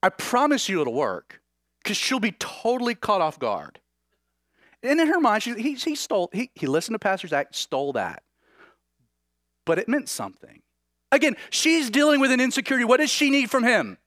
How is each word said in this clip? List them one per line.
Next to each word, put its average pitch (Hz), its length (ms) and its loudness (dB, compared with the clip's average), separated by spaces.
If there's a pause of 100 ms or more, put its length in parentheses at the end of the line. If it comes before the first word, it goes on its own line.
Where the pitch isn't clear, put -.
I 190 60 4
promise 269 600 0
you 185 120 -2
it'll 123 120 -2
work, 117 480 -4 (420)
'cause 214 140 -4
she'll 262 220 -2
be 202 140 0
totally 240 600 -4
caught 202 280 0
off 156 180 -2
guard. 95 400 -6 (1040)
And 285 180 2
in 320 60 4
her 359 120 2
mind, 220 220 2
she, 233 140 -6
he, 247 180 -4
he 294 220 -4
stole, 190 360 -2
he, 240 220 -6
he - 140 -6
listened 160 260 -2
to 220 60 -6
Pastor 190 280 -2
Zach, 143 240 -2
stole 139 420 -4
that. 92 280 -6 (1400)
But 165 140 2
it - 100 -6
meant 277 180 -2
something. - 540 -12 (500)
Again, 277 240 4 (140)
she's 311 400 2
dealing 285 300 4
with 269 120 4
an 254 80 4
insecurity. 254 460 0
What 247 120 6
does 294 120 2
she 285 220 2
need 277 180 2
from 254 140 0
him? 175 420 2